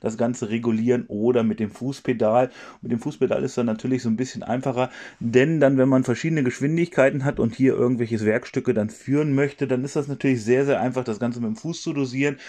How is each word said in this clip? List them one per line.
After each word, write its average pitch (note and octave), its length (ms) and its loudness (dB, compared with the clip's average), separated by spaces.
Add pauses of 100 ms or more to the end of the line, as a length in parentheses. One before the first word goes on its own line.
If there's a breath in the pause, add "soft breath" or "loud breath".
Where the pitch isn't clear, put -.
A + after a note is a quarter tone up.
das A2 160 -6
Ganze A#2+ 320 -2
regulieren A#2 580 0
oder A#2 360 2
mit G#2+ 160 0
dem G#2+ 120 -4
Fußpedal. B2 800 0 (300 loud breath)
Mit A#2 100 -8
dem A#2+ 80 -2
Fußpedal C3 420 -2
ist C3+ 160 -4
dann A#2+ 80 0
natürlich B2+ 380 -2
so A#2+ 60 -2
ein A2 80 0
bisschen B2+ 260 -6
einfacher, B2+ 480 -2 (280 loud breath)
denn C3 400 4
dann, C#3 180 6
wenn C3 120 4
man C3 140 4
verschiedene C#3+ 400 0
Geschwindigkeiten C#3 800 2
hat C#3+ 160 -2
und A2+ 160 0
hier C3 180 4
irgendwelche A#2 500 0
Werkstücke A#2+ 520 0
dann G#2+ 140 0
führen C#3+ 440 -2
möchte, C#3 320 0
dann B2+ 200 0
ist C#3 100 -6
das C#3+ 140 -2
natürlich C3 340 0
sehr, B2 220 4
sehr C#3 160 2
einfach, B2 240 -2
das A2 160 -6
Ganze A#2+ 180 -4
mit A#2 80 -4
dem A2 80 -4
Fuß E3 260 -8
zu E3 120 -6
dosieren. C#3 440 -2 (100)